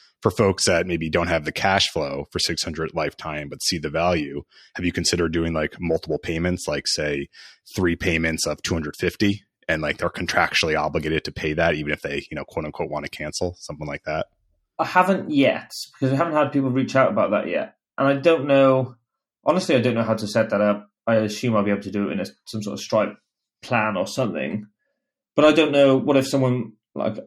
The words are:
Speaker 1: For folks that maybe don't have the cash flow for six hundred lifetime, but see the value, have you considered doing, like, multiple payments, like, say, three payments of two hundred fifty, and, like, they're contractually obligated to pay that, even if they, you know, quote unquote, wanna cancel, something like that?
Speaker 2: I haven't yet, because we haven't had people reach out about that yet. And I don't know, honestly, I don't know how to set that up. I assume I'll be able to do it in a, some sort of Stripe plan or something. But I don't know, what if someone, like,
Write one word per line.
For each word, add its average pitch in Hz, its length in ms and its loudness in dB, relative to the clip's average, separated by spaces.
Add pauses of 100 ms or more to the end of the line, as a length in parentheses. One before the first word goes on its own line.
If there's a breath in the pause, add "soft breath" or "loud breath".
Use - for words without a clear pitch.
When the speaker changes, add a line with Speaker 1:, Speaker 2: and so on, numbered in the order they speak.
(220 soft breath)
Speaker 1:
For 104 80 4
folks 98 340 2
that 90 220 2
maybe 80 240 -2
don't 87 160 2
have 82 180 0
the 78 80 -6
cash 98 380 2
flow 69 400 -4
for - 80 -6
six - 260 -2
hundred 78 300 -6
lifetime, 76 560 -6
but 71 120 -12
see - 140 -2
the 76 140 -6
value, 76 540 0 (300 soft breath)
have 90 120 -6
you 87 60 0
considered 85 420 0
doing, 82 180 0
like, 78 260 -2
multiple 80 400 -2
payments, 87 480 -2
like, 71 220 -4
say, 73 400 -4 (480 loud breath)
three 87 180 2
payments 82 520 -2
of - 160 -6
two - 100 -2
hundred 78 240 -4
fifty, 101 460 0 (260)
and, 80 140 -2
like, - 160 -4
they're - 100 -2
contractually - 720 0
obligated 78 440 -2
to - 80 -8
pay 78 200 -4
that, 82 220 2
even 76 180 -4
if 73 80 -6
they, 71 300 -8
you - 40 -10
know, 69 100 -8
quote - 200 -8
unquote, 76 240 -6
wanna 73 200 -6
cancel, 85 500 -6
something 76 280 -12
like 71 180 -10
that? 78 240 -4 (500)
Speaker 2:
I 131 80 0
haven't 185 440 2
yet, 139 420 2 (200)
because 131 180 -2
we 135 60 2
haven't 165 160 0
had 147 200 2
people 135 180 0
reach 127 260 0
out 131 160 4
about 104 200 2
that 98 140 0
yet. 80 300 -4 (220)
And 135 100 4
I 139 60 4
don't 147 320 2
know, 135 500 4 (480)
honestly, 180 320 2
I 117 60 4
don't 120 120 2
know 113 80 0
how 110 120 0
to 104 120 -4
set 110 220 0
that 104 140 0
up. 104 280 0 (160)
I 113 100 4
assume 107 380 0
I'll 104 100 4
be 104 60 2
able 101 120 0
to 95 80 -8
do 101 180 -2
it - 40 -4
in - 80 -4
a, 101 60 -4 (200)
some 107 160 -8
sort 104 100 -6
of - 80 -8
Stripe 107 340 0 (460)
plan 107 380 -2
or - 80 -2
something. 82 640 -4 (680)
But 147 80 6
I 151 80 8
don't 151 180 4
know, 139 280 6
what 135 180 2
if 135 100 4
someone, 127 460 0 (240)
like, 107 300 -2